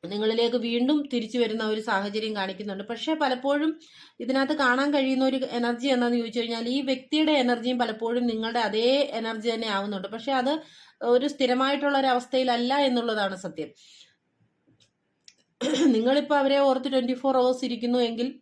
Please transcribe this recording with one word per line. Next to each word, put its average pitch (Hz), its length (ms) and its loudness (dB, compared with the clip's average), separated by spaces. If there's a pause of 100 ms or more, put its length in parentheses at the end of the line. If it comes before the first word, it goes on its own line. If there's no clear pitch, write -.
നിങ്ങളിലേക്ക് 220 520 0
വീണ്ടും 247 560 0
തിരിച്ചു 233 260 -4
വരുന്ന 220 260 0
ഒരു 214 160 -2
സാഹചര്യം 214 560 -2
കാണിക്കുന്നുണ്ട്. 196 480 -6
പക്ഷെ 233 300 -4
പലപ്പോഴും 285 680 0 (400)
ഇതിനകത്ത് 269 320 0
കാണാൻ 277 420 2
കഴിയുന്ന 262 300 2
ഒരു 262 120 2 (140)
എനർജി 240 380 -2
എന്താണെന്ന് 240 300 2
ചോദിച്ചു 233 220 -4
കഴിഞ്ഞാൽ 233 280 -4
ഈ 262 120 0
വ്യക്തിയുടെ 285 520 0
എനർജിയും 247 460 2
പലപ്പോഴും 233 480 -2
നിങ്ങളുടെ 226 340 -2
അതേ 233 520 2
എനർജി 226 380 -4
തന്നെ 226 180 -4
ആവുന്നുണ്ട്. 196 400 -4
പക്ഷെ 226 240 -6
അത് 269 280 0 (420)
ഒരു 247 260 4
സ്ഥിരമായിട്ടുള്ള 277 680 2
ഒരു 269 80 2
അവസ്ഥയിലല്ല 247 680 0
എന്നുള്ളതാണ് 233 600 0
സത്യം. 160 340 -10 (2250)
നിങ്ങളിപ്പോ 269 500 2
അവരെ 277 220 2
ഓർത്ത് 262 340 2
ട്വന്റി 254 200 0
ഫോർ 262 240 0
അവേഴ്സ് 254 280 2
ഇരിക്കുന്നു 240 340 -2
എങ്കിൽ 240 440 -2